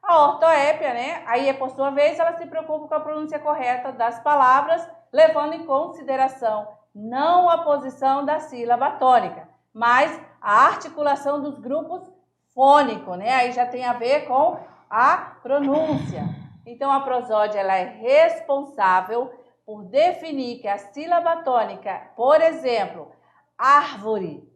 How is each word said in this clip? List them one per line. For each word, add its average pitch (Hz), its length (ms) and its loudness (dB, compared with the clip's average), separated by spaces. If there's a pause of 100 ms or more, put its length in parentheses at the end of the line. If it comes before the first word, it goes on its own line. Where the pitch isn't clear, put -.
A 339 240 4
ortoépia, 311 680 2
né? 269 320 -6
Aí, 247 220 0
é 269 40 0
por 269 180 -4
sua 269 200 -4
vez, 294 280 0
ela 330 180 0
se 339 100 -10
preocupa 311 420 -8
com 311 60 -6
a 311 60 0
pronúncia 302 380 -8
correta 262 540 -4
das 233 280 -4
palavras, 294 680 2 (240)
levando 311 420 4
em 330 120 -12
consideração 262 1000 -2 (260)
não 277 540 2
a 339 100 4
posição 277 680 -2
da 294 160 -2
sílaba 240 520 -2
tônica, 247 560 2 (240)
mas 247 480 2 (200)
a 220 260 4
articulação 294 760 -2
dos 269 180 -10
grupos 311 440 -8 (520)
fônico, 262 600 4
né? 202 200 -4
Aí 247 180 2
já 240 140 0
tem 247 180 -8
a 247 80 -2
ver 247 340 -2
com 294 320 0 (320)
a 254 260 4 (260)
pronúncia. 262 800 -2 (420)
Então, 254 240 -8
a 277 100 2
prosódia, 220 600 -2
ela 190 160 0
é 185 80 0
responsável 247 1500 0 (320)
por 208 200 -16
definir 269 760 -2
que - 80 -8
a 202 100 -2
sílaba 330 640 -2
tônica, 208 720 -4
por 269 240 4
exemplo, 233 720 -2 (460)
árvore 220 1000 0